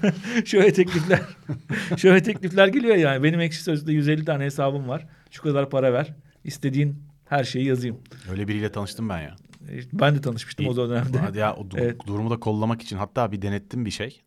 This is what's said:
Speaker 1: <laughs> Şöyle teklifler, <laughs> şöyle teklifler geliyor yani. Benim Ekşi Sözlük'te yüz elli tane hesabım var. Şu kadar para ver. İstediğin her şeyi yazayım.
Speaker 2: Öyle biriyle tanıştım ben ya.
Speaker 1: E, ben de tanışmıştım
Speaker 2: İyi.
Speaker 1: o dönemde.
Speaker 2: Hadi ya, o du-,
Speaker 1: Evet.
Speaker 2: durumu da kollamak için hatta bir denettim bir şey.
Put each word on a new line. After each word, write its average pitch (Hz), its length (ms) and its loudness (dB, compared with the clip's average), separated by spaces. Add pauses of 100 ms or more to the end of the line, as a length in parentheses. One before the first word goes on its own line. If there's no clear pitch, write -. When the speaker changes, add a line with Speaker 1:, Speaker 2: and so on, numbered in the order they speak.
(220)
Speaker 1:
<laughs> 233 240 -2
Şöyle 196 280 6
teklifler, 180 480 2 (380)
<laughs> 180 380 -6
şöyle 185 260 6
teklifler 196 440 2
geliyor 233 280 4
yani. 139 280 4
Benim 165 160 4
Ekşi 160 240 -2
Sözlük'te 156 300 0
yüz 147 140 2
elli 156 180 2
tane 143 180 -2
hesabım 139 440 -2
var. - 200 -6 (240)
Şu - 100 -20
kadar 139 280 0
para 131 240 2
ver. 131 200 0 (300)
İstediğin 143 600 -2 (220)
her 143 180 0
şeyi 127 220 -2
yazayım. 123 320 0 (340)
Speaker 2:
Öyle 98 160 -4
biriyle 104 240 -2
tanıştım 107 380 -6
ben 90 120 -4
ya. 73 140 -12 (340)
Speaker 1:
E, 135 100 -12 (140)
ben 147 220 4
de 139 60 -2
tanışmıştım 127 440 -4
Speaker 2:
İyi. 127 40 2
Speaker 1:
o 120 60 -2
dönemde. 123 440 0
Speaker 2:
Hadi 95 180 -2
ya, 107 180 0
o - 80 -10
du-, 95 160 -8
Speaker 1:
Evet. 117 280 -2
Speaker 2:
durumu 104 220 -2
da 117 100 -2
kollamak 110 420 -2
için 101 160 -8
hatta 104 340 -2
bir 101 100 -6
denettim 101 440 -4
bir 101 60 -6
şey. 113 360 -8